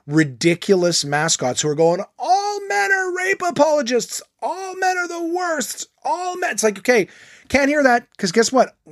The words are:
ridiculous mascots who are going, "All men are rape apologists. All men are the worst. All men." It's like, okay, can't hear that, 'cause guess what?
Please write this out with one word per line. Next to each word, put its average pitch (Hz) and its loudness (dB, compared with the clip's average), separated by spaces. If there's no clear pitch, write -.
ridiculous 160 2
mascots 147 -2
who 151 -2
are 147 0
going, 170 2
"All 403 0
men 403 0
are 370 0
rape 370 -2
apologists. 294 0
All 370 -8
men 370 0
are 359 -4
the 339 -8
worst. 330 -4
All 359 -4
men." 359 -4
It's 214 -2
like, 208 0
okay, 226 2
can't 269 2
hear 294 2
that, 240 2
'cause 180 -4
guess 226 2
what? 247 2